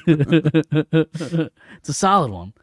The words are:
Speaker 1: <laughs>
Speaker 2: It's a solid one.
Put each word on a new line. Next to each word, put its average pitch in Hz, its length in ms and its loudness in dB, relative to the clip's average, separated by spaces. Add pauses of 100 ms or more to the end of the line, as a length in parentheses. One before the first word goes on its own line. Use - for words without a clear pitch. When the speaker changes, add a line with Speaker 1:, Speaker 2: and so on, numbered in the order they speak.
Speaker 1:
<laughs> - 0 -
Speaker 2:
It's 160 1800 -2
a 143 40 -2
solid 190 380 2
one. 92 320 -12